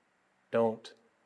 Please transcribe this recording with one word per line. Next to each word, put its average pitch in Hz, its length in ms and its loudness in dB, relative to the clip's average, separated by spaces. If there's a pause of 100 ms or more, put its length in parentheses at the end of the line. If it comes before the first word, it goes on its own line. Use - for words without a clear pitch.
(500)
Don't 113 420 0 (340)